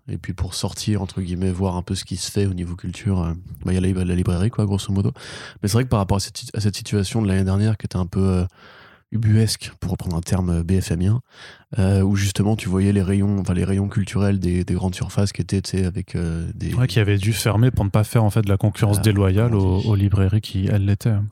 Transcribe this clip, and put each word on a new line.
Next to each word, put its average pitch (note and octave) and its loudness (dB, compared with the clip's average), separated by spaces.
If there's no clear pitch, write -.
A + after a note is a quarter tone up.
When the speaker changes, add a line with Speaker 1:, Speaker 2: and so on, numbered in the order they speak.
Speaker 1:
et F#2+ -8
puis - -10
pour - -6
sortir, - -4
entre F#2+ -6
guillemets, F2+ -2
voir F#2 -2
un F2+ -2
peu F#2+ -6
ce F#2 -6
qui - -8
se - -8
fait G2+ 0
au F#2+ -2
niveau F2 -6
culture, F2+ -4
euh, E2 -2
bah, F#2 -2
il - 2
y F#2 2
a - 2
la, F#2 0
la F2+ 0
librairie, F2+ 0
quoi, G#2+ 0
grosso G2 -2
modo. G2+ 0
Mais G#2 -2
c'est G2 2
vrai B2 4
que C3 -4
par A#2+ 2
rapport G2 2
à G2 0
cette, - -8
à G#2+ -4
cette G2+ 0
situation G#2 -2
de G#2 2
l'année F#2+ 2
dernière, G#2 2
qui - -8
était - -8
un F2+ 0
peu, F#2+ -2
euh, F#2 2
ubuesque, A2 2
pour F2 -6
reprendre F2+ -4
un E2+ 0
terme F2 0
B F#2 2
F F2+ -4
Mien, F#2+ 0
euh, G2 4
où G2 2
justement G2+ 0
tu G#2 -4
voyais F#2+ 2
les G2+ 4
rayons, G2 2
enfin, F#2 -2
les F2+ 0
rayons G2 0
culturels G2 0
des, F2+ 0
des F2 -2
grandes F#2 -2
surfaces G2 -2
qui - -4
étaient, G2 -2
tu - -12
sais, F#2+ 0
avec, F#2 -6
euh, E2+ -4
des E2 -6
Speaker 2:
Ouais, B2 2
qui A2+ 0
avaient G2+ 4
dû G2+ 0
fermer A2 2
pour G#2+ 0
ne G2 -2
pas G#2+ 4
faire, A2+ 2
en G#2 2
fait, A2 2
de G2+ -2
la G2+ 4
concurrence G#2 2
Speaker 1:
Ah, - 0
Speaker 2:
déloyale G2+ 4
aux, F#2+ 2
Speaker 1:
oui. G2+ -2
Speaker 2:
aux G#2+ 4
librairies G2 2
qui, G2 -4
elles, G2+ 2
l'étaient, G2+ 0
hein. G2+ 0